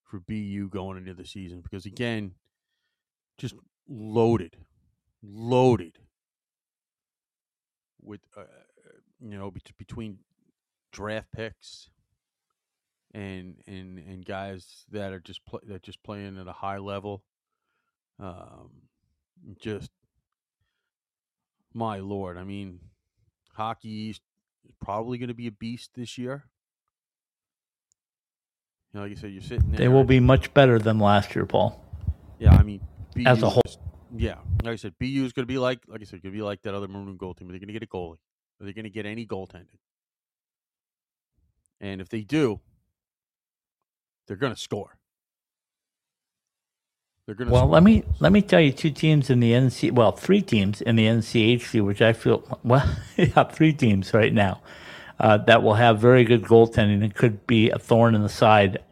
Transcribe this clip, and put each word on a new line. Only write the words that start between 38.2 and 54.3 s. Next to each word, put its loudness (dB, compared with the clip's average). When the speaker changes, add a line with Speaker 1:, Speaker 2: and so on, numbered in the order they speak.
Speaker 1:
Are -20
they -16
gonna -16
get -12
any -14
goaltending? -16
And -14
if -20
they -10
do, -4
they're -12
gonna -6
score. -12
They're -14
gonna -6
Speaker 2:
Well, 6
Speaker 1:
score 2
Speaker 2:
let 8
me, 8
Speaker 1:
goals. -4
Speaker 2:
let 4
me 6
tell 4
you 4
two -4
teams 2
in 2
the 4
N 4
C, -2
well, 4
three 2
teams 0
in 2
the 4
N 2
C 2
H -2
C, -2
which -2
I 6
feel, -2
well, 2
<laughs> -20
yeah, 4
three 2
teams 0
right 2